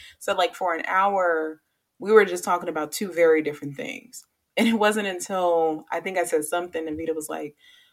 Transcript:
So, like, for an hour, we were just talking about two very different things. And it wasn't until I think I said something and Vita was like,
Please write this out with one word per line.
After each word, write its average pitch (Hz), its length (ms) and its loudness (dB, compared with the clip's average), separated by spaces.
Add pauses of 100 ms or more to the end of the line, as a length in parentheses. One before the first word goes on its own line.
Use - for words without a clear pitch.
(200)
So, 196 160 -4
like, 180 200 0
for 175 200 -2
an - 120 -8
hour, 180 760 0 (380)
we 196 140 -4
were 208 120 10
just 180 200 -4
talking 180 240 0
about 156 240 -6
two 190 200 -6
very 160 300 6
different 143 340 -6
things. - 480 -12 (320)
And 233 100 4
it 226 80 4
wasn't 208 320 2
until 175 840 0
I 170 100 -4
think 190 160 -6
I 170 80 0
said - 200 0
something 175 420 -4
and 156 100 -8
Vita 160 160 -4
was 156 160 -8
like, 156 260 -10 (380)